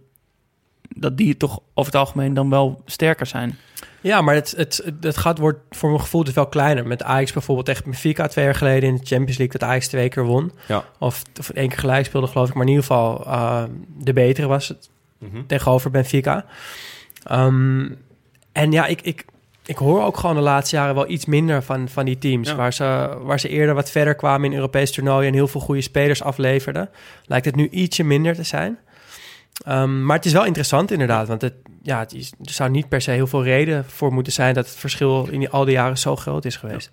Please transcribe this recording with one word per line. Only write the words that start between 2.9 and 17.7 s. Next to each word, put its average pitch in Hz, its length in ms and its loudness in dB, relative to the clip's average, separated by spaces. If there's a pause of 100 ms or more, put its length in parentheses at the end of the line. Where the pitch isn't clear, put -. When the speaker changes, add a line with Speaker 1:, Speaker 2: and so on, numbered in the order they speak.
Speaker 1:
zijn. 123 320 -8 (420)
Speaker 2:
Ja, 202 200 2
maar 147 140 4
het, 147 220 0
het, - 280 -2
het, 165 200 -10
het 151 120 -2
gat 165 220 0
wordt 151 200 2 (120)
voor - 180 -4
mijn 147 120 2
gevoel 165 240 0
dus 131 100 -2
wel 143 120 2
kleiner. 139 400 0
Met 120 160 -4
Ajax 131 300 0
bijvoorbeeld 131 340 -2
tegen 135 180 -2
Benfica 151 420 -2
twee 143 180 0
jaar 139 100 2
geleden 135 340 2
in 127 80 2
de 127 100 -6
Champions 131 320 0
League, 127 200 -2
dat 113 100 -2
Ajax 127 200 0
twee 127 200 0
keer 127 160 -2
won. 131 280 0 (160)
Speaker 3:
Ja. 107 160 -2 (140)
Speaker 2:
Of, - 240 -2 (160)
of - 120 -12
één 135 180 -2
keer 131 100 -6
gelijk 135 280 2
speelde, 131 200 -2
geloof 127 220 0
ik. 127 60 -6
Maar 131 80 0
in 127 60 4
ieder 139 160 4
geval, 117 420 0
eh, 120 360 -2 (360)
de 135 140 -2
betere 131 340 4
was 139 220 -2
het - 220 -14 (280)
Speaker 3:
Mhm. 110 280 -12
Speaker 2:
tegenover 131 440 2
Benfica. 135 540 0 (800)
Ehm, 131 640 2 (640)